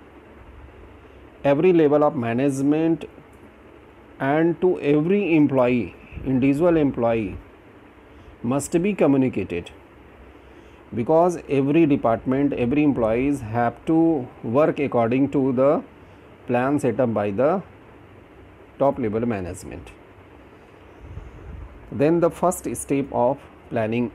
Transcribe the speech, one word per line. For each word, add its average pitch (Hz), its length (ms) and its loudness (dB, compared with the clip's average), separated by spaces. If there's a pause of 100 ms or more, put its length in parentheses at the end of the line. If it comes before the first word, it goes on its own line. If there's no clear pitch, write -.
(1500)
every 151 260 4
level 151 300 4
of 147 140 2
management 139 880 0 (1160)
and 156 320 0 (100)
to 185 60 4 (240)
every 175 280 2 (160)
employee, 127 500 2 (400)
individual 139 560 2
employee 117 480 0 (1120)
must 139 360 -2
be 202 140 0
communicated। 127 720 0 (1200)
Because 160 420 2 (140)
every 143 360 2
department, 131 680 0
every 127 320 0
employees 127 560 0 (160)
have 117 300 0
to 160 120 2 (480)
work 147 340 0
according 127 480 0
to 139 140 0 (100)
the 139 300 2 (680)
plan 127 300 0
set 131 220 -2
up 117 140 0
by 104 160 -2
the 143 320 0 (1160)
top 139 200 0
level 113 280 -4
management. 90 640 -8 (2000)
Then 156 280 2
the 170 100 2
first 175 460 -4
step 139 360 -4
of 123 260 0 (320)
planning 113 440 -2